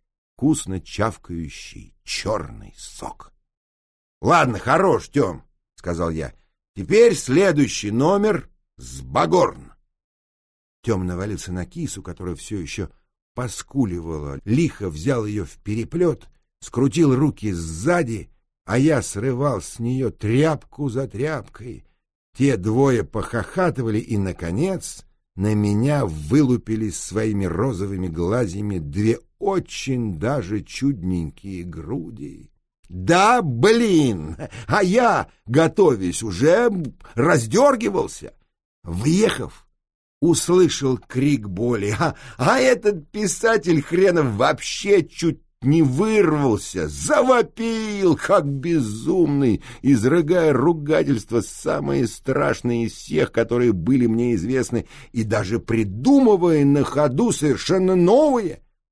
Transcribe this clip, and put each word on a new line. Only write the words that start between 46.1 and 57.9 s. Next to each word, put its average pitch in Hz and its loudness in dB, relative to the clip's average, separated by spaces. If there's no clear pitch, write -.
завопил, 220 0
как 180 2
безумный, 139 0
изрыгая 151 4
ругательства 139 0
самые 143 -4
страшные 127 -2
из 107 -6
всех, - -4
которые 120 2
были 120 2
мне 117 0
известны, 113 -2
и 113 -4
даже 107 -2
придумывая 160 4
на 143 4
ходу 151 0
совершенно 185 0